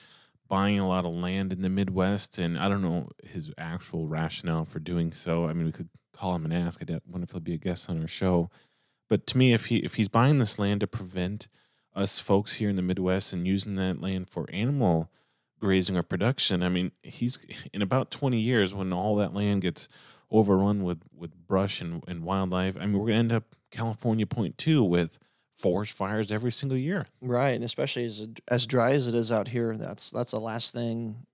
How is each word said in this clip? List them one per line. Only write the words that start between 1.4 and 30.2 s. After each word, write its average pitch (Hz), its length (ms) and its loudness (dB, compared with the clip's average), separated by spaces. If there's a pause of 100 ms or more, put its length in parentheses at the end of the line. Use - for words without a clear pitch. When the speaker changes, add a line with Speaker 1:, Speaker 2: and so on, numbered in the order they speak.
Speaker 1:
in 92 100 -4
the 95 60 0
Midwest, 95 720 0
and 85 200 -2
I 90 100 0
don't 98 140 0
know 85 260 -2 (160)
his 76 340 -10
actual 82 480 -6
rationale 80 580 -2
for - 140 -8
doing 82 340 0
so. 85 340 0
I 80 80 -2
mean, 82 100 0
we 80 80 0
could 82 160 -12 (240)
call 92 240 -2
him 80 80 -4
and 80 100 -2
ask. 85 260 -2
I - 40 -10
don't 85 240 -6
wonder 87 160 -8
if - 80 -10
he'll 87 80 -8
be 85 140 -4
a 80 40 -4
guest 87 320 -4
on 82 100 -2
our 80 60 -4
show. 90 440 2 (580)
But - 200 0
to - 100 0
me, 127 140 8
if 117 140 2
he, 117 120 2
if - 160 -4
he's 107 140 2
buying 131 300 6
this 117 200 2
land 101 220 2
to 104 60 0
prevent 95 640 -6 (460)
us 98 240 0
folks 101 360 2
here 107 140 0
in 98 80 2
the 92 60 2
Midwest 92 500 0
and 90 140 -2
using 98 300 0
that 92 240 -2
land 92 280 -4
for - 240 -6
animal 101 580 2 (500)
grazing 95 360 2
or 87 60 2
production, 95 600 0
I 90 60 2
mean, 90 240 0 (100)
he's, - 360 -4 (340)
in 101 80 -4
about 117 300 0
twenty 127 300 0
years, 110 340 4
when 95 180 -4
all 101 240 0
that 104 160 0
land 101 300 2
gets 87 260 -4 (420)
overrun 101 520 4
with, 87 200 -2 (120)
with 82 200 -14 (120)
brush 98 340 0
and, 85 280 -8
and 85 160 -8
wildlife, 92 520 0
I 95 100 -6
mean, 104 120 2
we're 107 100 0
gonna 110 100 4
end 117 140 2
up 113 220 -2 (160)
California 113 560 0
point - 320 -4
two 156 240 4
with 87 360 2 (360)
forest 98 380 0
fires 104 400 -2
every 110 180 0
single 135 280 -2
year. 151 280 -4 (140)
Speaker 2:
Right, 127 340 0
and 113 80 -4
especially 131 420 -2
as, 107 220 -8 (220)
as 123 180 2
dry 123 260 4
as 139 140 2
it 117 80 0
is 117 160 2
out 110 180 0
here, 117 280 -2
that's, - 340 -6
that's 120 220 -2